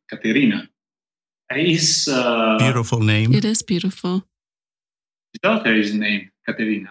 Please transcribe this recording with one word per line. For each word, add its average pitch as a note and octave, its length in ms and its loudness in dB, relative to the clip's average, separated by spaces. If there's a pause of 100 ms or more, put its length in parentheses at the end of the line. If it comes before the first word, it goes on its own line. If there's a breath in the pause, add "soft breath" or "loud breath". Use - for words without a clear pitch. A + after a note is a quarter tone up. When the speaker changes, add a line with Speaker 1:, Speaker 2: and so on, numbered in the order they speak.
Speaker 1:
Katerina. A2+ 600 0 (840)
His, D#3+ 560 0
uh, A#2 520 0
Speaker 2:
Beautiful B2 420 0
name. G#2+ 320 4
Speaker 3:
It G#3+ 100 4
is A3 180 0
beautiful. F#3 640 -4 (1080)
Speaker 1:
his - 80 -16
daughter G3 320 0
is G#2 200 0
named G#2 360 -4 (160)
Katerina G#2+ 460 -4